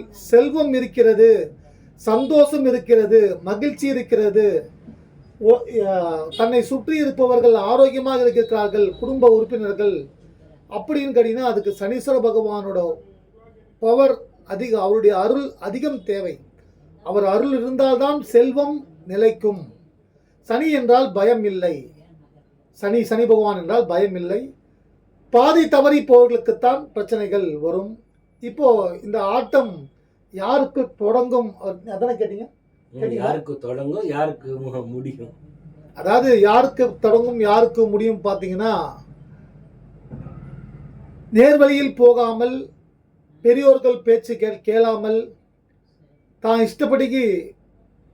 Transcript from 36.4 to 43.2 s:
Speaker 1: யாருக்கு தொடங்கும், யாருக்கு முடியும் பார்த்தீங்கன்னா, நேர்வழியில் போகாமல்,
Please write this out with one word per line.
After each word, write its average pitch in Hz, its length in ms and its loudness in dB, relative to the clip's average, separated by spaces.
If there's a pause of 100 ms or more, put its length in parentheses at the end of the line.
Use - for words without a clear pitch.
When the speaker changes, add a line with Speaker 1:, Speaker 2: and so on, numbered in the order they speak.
Speaker 1:
யாருக்கு 247 460 2 (120)
தொடங்கும், 233 420 0
யாருக்கு 220 460 2
முடியும் 208 380 -2
பார்த்தீங்கன்னா, 196 500 -4 (2500)
நேர்வழியில் 277 640 4
போகாமல், 240 600 2 (880)